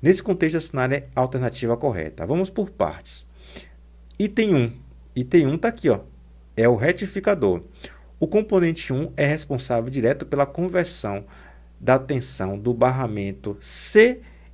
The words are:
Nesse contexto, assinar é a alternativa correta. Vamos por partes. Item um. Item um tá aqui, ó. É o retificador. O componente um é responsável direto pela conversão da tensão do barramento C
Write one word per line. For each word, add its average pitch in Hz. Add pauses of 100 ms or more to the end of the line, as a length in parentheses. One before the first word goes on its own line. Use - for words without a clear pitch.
Nesse 185
contexto, 175
assinar 131
é 135
a 135
alternativa 127
correta. 85
Vamos 175
por 196
partes. - (920)
Item 208
um. 120 (420)
Item 131
um 147
tá 214
aqui, 226
ó. 104 (560)
É 113
o 120
retificador. 170 (580)
O 165
componente 180
um 139
é 147
responsável 131
direto 135
pela 139
conversão 165 (520)
da 127
tensão 123
do 117
barramento 110
C - (320)